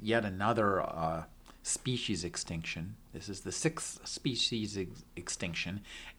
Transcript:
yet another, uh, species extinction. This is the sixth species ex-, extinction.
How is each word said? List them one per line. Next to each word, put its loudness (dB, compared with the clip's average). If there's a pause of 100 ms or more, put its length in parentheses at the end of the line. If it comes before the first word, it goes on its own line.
yet 6
another, 4
uh, 0 (400)
species 0
extinction. -4 (180)
This -10
is -6
the -4
sixth -2
species 0
ex-, -4 (140)
extinction. -2 (380)